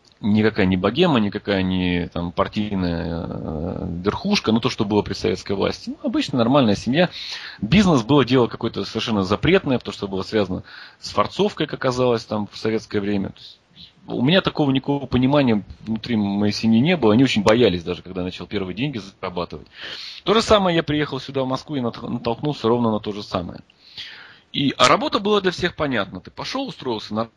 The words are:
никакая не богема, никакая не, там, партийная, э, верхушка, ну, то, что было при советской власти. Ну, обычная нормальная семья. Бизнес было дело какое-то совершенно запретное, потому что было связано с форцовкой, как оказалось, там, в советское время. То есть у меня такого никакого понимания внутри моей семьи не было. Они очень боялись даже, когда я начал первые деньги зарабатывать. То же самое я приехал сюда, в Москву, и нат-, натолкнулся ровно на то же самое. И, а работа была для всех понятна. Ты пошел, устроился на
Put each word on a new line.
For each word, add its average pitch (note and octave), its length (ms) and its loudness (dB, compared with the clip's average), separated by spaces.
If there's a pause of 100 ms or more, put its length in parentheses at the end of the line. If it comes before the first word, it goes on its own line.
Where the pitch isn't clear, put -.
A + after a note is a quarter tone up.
(200)
никакая G#2+ 460 4
не F#2 100 4
богема, A#2+ 440 2
никакая G2+ 420 0
не, F2+ 460 0
там, F2 240 -6
партийная, F2+ 960 -2
э, D#2+ 580 -6 (160)
верхушка, G#2 500 -2
ну, A2+ 80 2
то, B2 100 -2
что - 140 -4
было G#2 180 2
при F2+ 100 -6
советской G2 400 -4
власти. F#2+ 380 -2
Ну, D4 120 -10
обычная C4+ 360 -2
нормальная A#2 360 4
семья. C#3+ 360 0 (500)
Бизнес D#3+ 420 4
было C3+ 220 4
дело B2 220 4
какое-то G#2+ 380 -6
совершенно A2 380 -2
запретное, B2+ 560 0
потому - 140 -10
что G2+ 160 -8
было F#2+ 140 -4
связано F#2 400 -2 (360)
с - 120 -14
форцовкой, F3 560 -2
как - 120 -8
оказалось, B2 460 2
там, G#2 260 -4
в - 60 -18
советское A2 440 -2
время. G2 300 -2
То - 80 -18
есть - 220 -20 (460)
у A2+ 160 -4
меня E3 180 4
такого D3 300 2
никакого C3+ 360 0
понимания B2+ 580 2 (160)
внутри A2 360 -4
моей G2+ 360 2
семьи A2+ 280 4
не E3+ 160 2
было. A2 180 4
Они C3 100 6
очень A#2 180 2
боялись G#2+ 400 4
даже, E2+ 200 -6
когда F#2 180 -8
я F2+ 60 -4
начал F#2 200 -10
первые F#2+ 280 -6
деньги B2+ 240 -4
зарабатывать. F2+ 680 -10 (580)
То G3 100 4
же A3+ 80 4
самое F#3+ 340 4
я E3 60 2
приехал D3 380 -2
сюда, C3+ 220 -4
в C3 40 -2
Москву, C3 300 -6
и C3+ 40 -2
нат-, A#2 220 -4
натолкнулся A#2+ 640 -4
ровно A#2+ 220 2
на G#2+ 100 -2
то G#2+ 120 -6
же G2+ 100 -10
самое. F2+ 380 -6 (920)
И, C3+ 260 0
а B2+ 80 6
работа G#3+ 320 2
была G#3 220 0
для F#3 100 0
всех F3 240 -4
понятна. G#2 460 -4
Ты - 100 -18
пошел, B3+ 380 -6
устроился A#2+ 440 -8
на G#2+ 240 -2